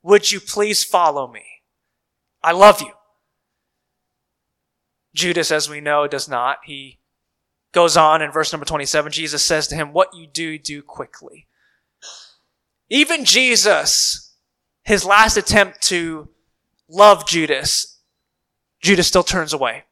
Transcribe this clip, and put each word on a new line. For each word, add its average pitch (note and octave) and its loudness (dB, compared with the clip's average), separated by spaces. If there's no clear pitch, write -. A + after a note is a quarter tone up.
Would G3+ 4
you G3 -8
please G#3 -4
follow D3+ 0
me? A2+ -20
I E3 0
love G3 6
you." - -14
Judas, E3+ -4
as D3+ -2
we D3 -16
know, D3 -2
does C#3+ -8
not. B2+ -6
He C3+ -20
goes E3+ 4
on D#3 4
in C#3+ -8
verse D#3 -4
number D3 -12
twenty-seven, D3+ -4
Jesus D3+ -6
says D#3 -2
to D3 -10
him, D3 -8
"What F#3 0
you E3 -20
do, D#3 -10
do C#3+ -14
quickly." C#3+ -20
Even D4 0
Jesus, G3+ 0
his G3 -2
last G#3 4
attempt G3+ 0
to E3 -4
love F#3+ 4
Judas, D3+ -4
Judas F3 2
still F3+ 2
turns D#3+ -4
away. C3 -4